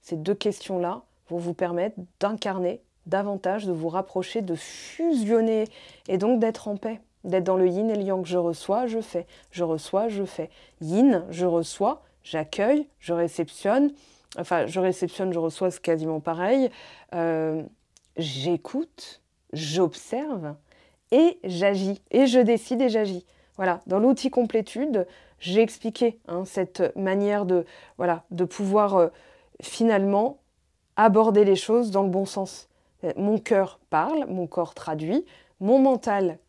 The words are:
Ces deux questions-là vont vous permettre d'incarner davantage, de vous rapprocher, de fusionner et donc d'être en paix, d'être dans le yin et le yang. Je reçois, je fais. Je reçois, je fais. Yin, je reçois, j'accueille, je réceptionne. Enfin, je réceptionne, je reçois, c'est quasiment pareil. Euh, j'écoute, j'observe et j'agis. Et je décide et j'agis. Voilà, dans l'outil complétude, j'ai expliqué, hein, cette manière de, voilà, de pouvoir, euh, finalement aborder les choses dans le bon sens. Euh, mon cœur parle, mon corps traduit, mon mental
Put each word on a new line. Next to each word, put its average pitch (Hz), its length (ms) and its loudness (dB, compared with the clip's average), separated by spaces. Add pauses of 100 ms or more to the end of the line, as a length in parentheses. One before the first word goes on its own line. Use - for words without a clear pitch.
Ces - 140 -10
deux 160 180 -4
questions-là 196 680 -4 (260)
vont 170 80 -6
vous 170 160 -6
permettre 175 440 -4 (220)
d'incarner 202 640 -4 (240)
davantage, 202 600 -4
de 185 60 -2
vous 165 180 -4
rapprocher, 185 520 -4
de 180 140 -4
fusionner 226 1080 0 (420)
et 190 100 0
donc 220 220 2
d'être 226 280 -2
en 208 80 -6
paix, 220 240 -8 (240)
d'être 180 200 0
dans 185 140 2
le 185 100 6
yin 202 220 0
et 214 60 0
le 208 60 -2
yang. 190 240 -2
Je 180 120 -2
reçois, 185 500 -2
je 226 120 -4
fais. 254 260 -6 (260)
Je 175 120 -4
reçois, 170 460 -2
je 202 140 -4
fais. 175 260 -8 (320)
Yin, 190 480 4
je 175 160 -2
reçois, 175 560 0 (220)
j'accueille, 247 640 0 (120)
je - 140 -4
réceptionne. 196 760 0 (460)
Enfin, 170 280 -2
je 170 140 -4
réceptionne, 185 520 -2
je 170 80 -2
reçois, 165 320 -2
c'est 180 100 -14
quasiment 160 380 -2
pareil. 196 500 0 (440)
Euh, 160 500 -2 (540)
j'écoute, 165 1040 -6 (320)
j'observe 165 1000 -4 (560)
et 330 320 6
j'agis. 190 580 0 (100)
Et 269 160 6
je 247 120 6
décide 233 420 2
et 254 80 4
j'agis. 202 360 -2 (300)
Voilà, 185 320 -2
dans 185 120 0
l'outil 254 300 2
complétude, 226 760 -2 (320)
j'ai 190 220 2
expliqué, 226 680 0
hein, 175 180 -6
cette 185 500 -2
manière 202 500 0
de, 180 200 2 (320)
voilà, 175 340 -2
de 180 120 -2
pouvoir, 202 520 0
euh, 170 120 6 (540)
finalement 214 800 0 (580)
aborder 214 480 6
les 196 100 6
choses 220 360 0
dans 196 120 2
le 196 60 2
bon 190 160 0
sens. - 420 -8 (360)
Euh, 175 120 -4
mon 208 220 0
cœur 220 420 0 (100)
parle, 247 380 0
mon 180 200 -6
corps 170 260 -4
traduit, 165 520 -4 (340)
mon 226 200 4
mental 208 680 2